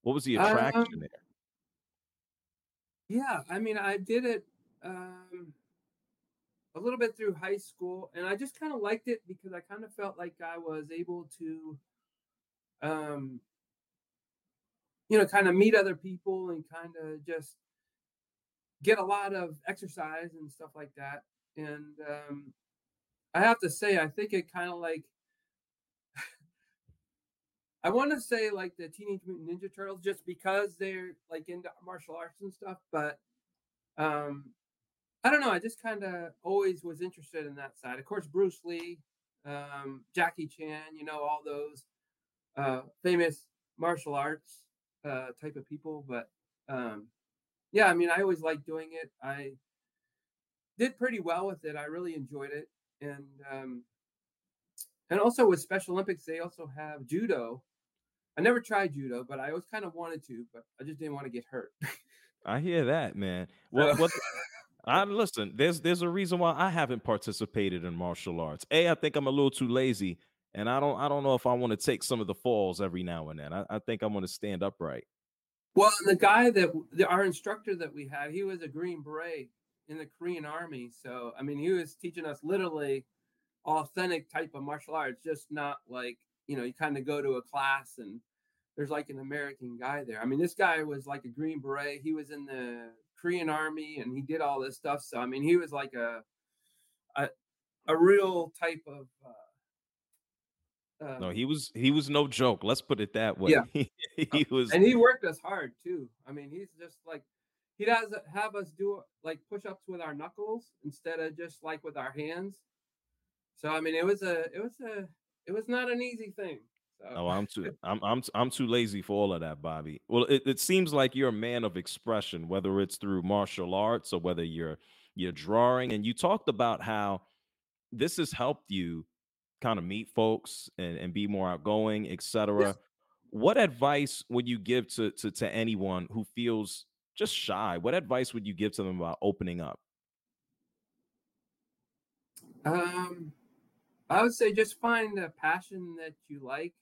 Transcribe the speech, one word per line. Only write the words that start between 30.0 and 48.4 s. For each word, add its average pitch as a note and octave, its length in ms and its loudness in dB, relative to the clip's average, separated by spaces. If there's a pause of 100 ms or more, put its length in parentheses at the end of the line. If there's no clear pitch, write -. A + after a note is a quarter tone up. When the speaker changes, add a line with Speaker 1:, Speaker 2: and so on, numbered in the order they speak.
Speaker 2:
just F#3+ 240 -6
because F#3+ 520 -2
they're, F#3 400 -8 (140)
like, E3 180 -10
into F3+ 220 -12 (120)
martial E3 340 -14
arts E3 240 -14
and G3 120 -12
stuff, F#3 260 -14 (120)
but, D3 300 -2 (800)
um, D3 560 -2 (720)
I B3 60 8
don't D4 100 6
know, B3+ 120 2
I F3 80 2
just A3+ 220 -10
kinda F#3 600 -6
always F#3 420 0
was E3 180 -10
interested D#3+ 440 -10
in C#3+ 100 -12
that C3+ 220 -14
side. B2+ 220 -10
Of C3 60 -16
course, F#3+ 220 -6
Bruce F3+ 360 0
Lee, E3+ 380 -10 (420)
um, C#3+ 680 -12
Jackie E3+ 340 0
Chan, D#3 480 -12
you D3+ 80 -14
know, D3+ 200 -6
all D3 200 -2
those, D3 420 -10 (720)
uh, C3 280 -2 (180)
famous E3+ 460 2 (300)
martial D#3+ 360 -2
arts, D3+ 520 -6 (380)
uh, B2+ 280 -8
type D3 240 -12
of C#3 100 -14
people, D3+ 360 -12
but, B2 280 -10 (380)
um, A#2 420 -8 (600)
yeah, G3+ 160 8
I E3+ 60 6
mean, E3+ 160 4
I F3+ 120 4
always F3+ 200 2